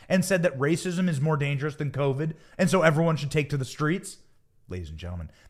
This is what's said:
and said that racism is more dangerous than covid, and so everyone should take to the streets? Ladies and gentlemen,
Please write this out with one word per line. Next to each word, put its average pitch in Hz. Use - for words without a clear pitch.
and 185
said 185
that 165
racism 170
is 147
more 156
dangerous 143
than 147
covid, 143
and 185
so 185
everyone 160
should 139
take 147
to 147
the 131
streets? 165
Ladies 90
and 78
gentlemen, 85